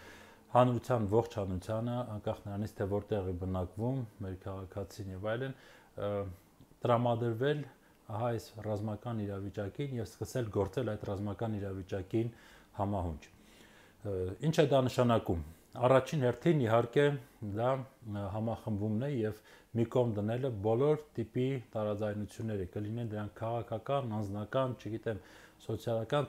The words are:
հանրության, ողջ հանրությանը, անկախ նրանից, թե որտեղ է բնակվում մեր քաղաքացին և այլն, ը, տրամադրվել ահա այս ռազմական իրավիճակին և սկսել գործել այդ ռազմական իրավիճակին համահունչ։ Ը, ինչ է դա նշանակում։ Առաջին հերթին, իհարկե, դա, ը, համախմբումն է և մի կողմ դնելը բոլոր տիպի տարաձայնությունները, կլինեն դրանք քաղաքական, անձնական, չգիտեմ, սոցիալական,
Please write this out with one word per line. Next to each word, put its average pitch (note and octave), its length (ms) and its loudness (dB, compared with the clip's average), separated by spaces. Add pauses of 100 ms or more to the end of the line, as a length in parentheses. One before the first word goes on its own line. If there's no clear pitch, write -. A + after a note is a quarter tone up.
(520)
հանրության, A#2+ 600 4
ողջ A#2 260 4
հանրությանը, A2 600 -2 (160)
անկախ G#2+ 320 -4
նրանից, G2+ 320 -4
թե G2+ 100 0
որտեղ G2+ 400 0
է F2+ 140 -2
բնակվում G2+ 580 -2 (240)
մեր F#2 160 -8
քաղաքացին F#2+ 720 -8
և G2+ 180 -4
այլն, B2+ 220 -4 (480)
ը, G2+ 80 -2 (720)
տրամադրվել A#2+ 800 2 (480)
ահա A#2 220 -2
այս G#2+ 120 -6 (200)
ռազմական G#2+ 580 -4
իրավիճակին G2+ 720 -6
և A2+ 140 -4
սկսել A#2 420 -4
գործել G#2+ 400 0
այդ G#2+ 160 -6
ռազմական G#2 480 -4
իրավիճակին G2 760 -2 (440)
համահունչ։ F#2 480 -2
Ը, - 920 -12 (320)
ինչ D#3+ 100 2
է D#3+ 100 8
դա C3+ 200 6
նշանակում։ A2 560 4 (440)
Առաջին C3 380 6
հերթին, D3 400 4
իհարկե, A#2+ 400 6 (500)
դա, A#2 220 2
ը, G#2+ 460 -8 (100)
համախմբումն A2 720 -2
է D3 60 -2
և G#2+ 260 -2 (400)
մի A#2 60 6 (100)
կողմ A#2+ 220 6
դնելը A#2+ 340 0 (140)
բոլոր C#3+ 400 4 (100)
տիպի B2+ 320 0 (240)
տարաձայնությունները, G#2 1040 -2
կլինեն A2 400 -4
դրանք G#2 240 -6
քաղաքական, A#2 800 -4
անձնական, G#2+ 580 -2
չգիտեմ, A2 460 -6 (400)
սոցիալական, A#2 680 -2